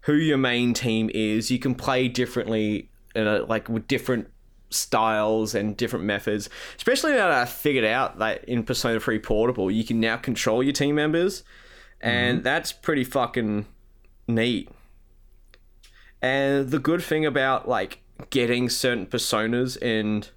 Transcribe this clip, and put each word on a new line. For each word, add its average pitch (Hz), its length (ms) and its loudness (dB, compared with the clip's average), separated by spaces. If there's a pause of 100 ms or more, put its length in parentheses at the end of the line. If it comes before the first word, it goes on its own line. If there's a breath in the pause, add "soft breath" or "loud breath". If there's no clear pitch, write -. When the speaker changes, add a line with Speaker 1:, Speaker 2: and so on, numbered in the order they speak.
Speaker 1:
who 147 120 2
your 151 220 4
main 123 380 2
team 110 400 0
is. 110 360 0
You 127 80 0
can 127 160 0
play 127 340 0
differently, 110 800 -2 (240)
uh, 107 320 0
like, 110 220 -2
with 113 180 -4
different 123 420 -2 (420)
styles 110 840 0
and 104 220 -2
different 107 280 -2
methods. 104 460 -2 (260 loud breath)
Especially 277 360 2
now 214 160 4
that 135 140 2
I - 40 2
figured 131 380 0
out 120 340 0
that 107 260 -2
in 117 200 -2
Persona 113 360 0
three 110 180 0
Portable, 110 520 0
you 110 140 2
can 113 160 0
now 113 160 2
control 117 460 0
your 135 100 2
team 143 240 0
members, 160 480 0 (560 loud breath)
and 120 380 0
Speaker 2:
Mm-hmm. - 60 -6
Speaker 1:
that's 143 280 -2
pretty 143 320 -2
fucking 113 600 -2 (600)
neat. 113 440 0 (1500 soft breath)
And 139 500 2
the 147 100 0
good 165 220 0
thing 156 220 0
about, 135 440 0
like, 107 340 -2 (280)
getting 123 380 2
certain 117 380 0
personas 120 720 0
and 107 560 0